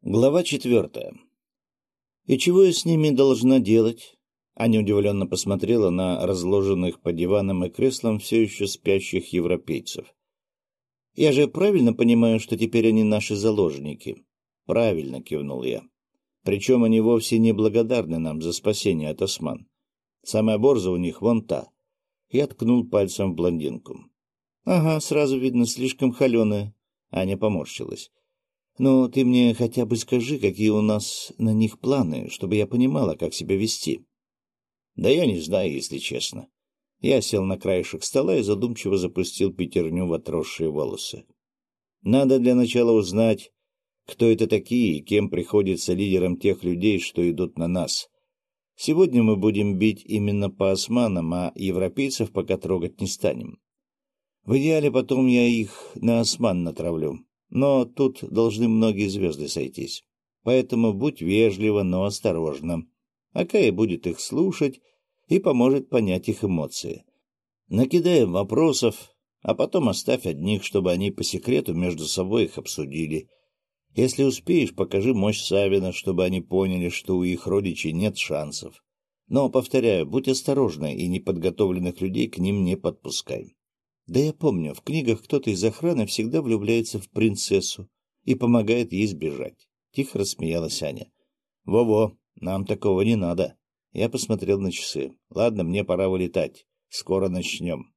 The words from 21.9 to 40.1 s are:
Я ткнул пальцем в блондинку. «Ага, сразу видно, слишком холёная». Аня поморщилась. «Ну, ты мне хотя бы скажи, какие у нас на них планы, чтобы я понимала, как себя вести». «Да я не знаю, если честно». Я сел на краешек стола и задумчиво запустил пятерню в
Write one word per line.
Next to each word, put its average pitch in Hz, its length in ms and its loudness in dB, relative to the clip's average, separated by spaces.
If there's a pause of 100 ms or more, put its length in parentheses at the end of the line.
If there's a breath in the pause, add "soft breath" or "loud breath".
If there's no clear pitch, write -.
Я 135 180 0
ткнул 120 400 0
пальцем 98 460 0
в - 20 -6
блондинку. 78 640 -4 (640)
«Ага, 160 380 2
сразу 143 360 0
видно, 123 280 2
слишком 127 480 -2
холёная». 107 600 2 (380)
Аня 95 240 -2
поморщилась. - 760 -6 (680)
«Ну, 131 300 6
ты 131 160 2
мне 123 280 6
хотя 117 320 0
бы 113 120 0
скажи, 127 420 -2
какие 101 300 2
у 107 120 4
нас - 560 -2
на 110 160 2
них 110 260 0
планы, 120 500 -2
чтобы 98 260 -4
я 104 100 2
понимала, 123 500 0
как 80 180 -6
себя 87 240 -2
вести». - 480 -4 (880)
«Да 95 140 0
я 156 160 4
не 104 140 0
знаю, 87 340 -2
если - 240 -8
честно». 60 500 -8 (540)
Я 135 200 2
сел 101 220 0
на 95 140 -2
краешек 90 460 -2
стола 156 340 0
и 127 40 2
задумчиво 104 560 -2
запустил 90 560 -2
пятерню 87 540 -2
в 82 60 -2